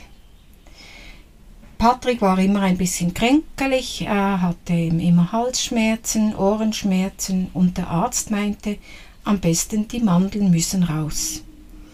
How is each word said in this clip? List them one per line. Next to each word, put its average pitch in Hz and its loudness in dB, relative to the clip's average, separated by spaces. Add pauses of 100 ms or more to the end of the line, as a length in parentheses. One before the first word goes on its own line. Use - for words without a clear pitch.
(1800)
Patrick 240 2
war 185 4
immer 196 2
ein 185 2
bisschen 175 -2
kränkelig, 262 0
er 196 0
hatte 175 -2
immer 170 2
Halsschmerzen, 226 0
Ohrenschmerzen 196 -2
und 180 2
der 180 -4
Arzt 196 -2
meinte, 208 -4 (460)
am 208 0
besten 196 0
die 240 -8
Mandeln 196 2
müssen 175 2
raus. 156 -4 (500)